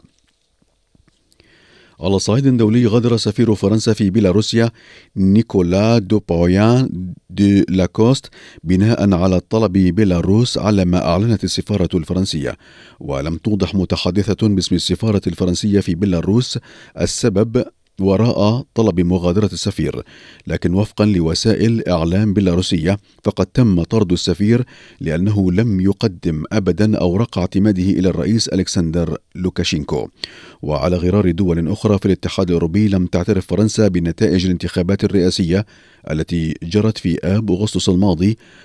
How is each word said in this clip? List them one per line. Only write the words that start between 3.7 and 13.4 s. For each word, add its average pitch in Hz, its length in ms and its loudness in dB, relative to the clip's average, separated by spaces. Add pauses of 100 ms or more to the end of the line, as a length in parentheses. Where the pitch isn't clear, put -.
في 104 160 0
بيلاروسيا 110 600 2 (440)
نيكولا 98 800 2
دوبويان 101 920 2 (400)
دي 98 400 2
لاكوست 110 560 0 (380)
بناءً 98 500 2
على 90 260 2
طلب 110 320 0
بيلاروس، 95 840 2
على 98 280 0
ما 90 220 0
أعلنت 98 360 0
السفارة 92 540 -2
الفرنسية، 80 600 -4 (420)
ولم 69 380 -6
توضح 98 380 -2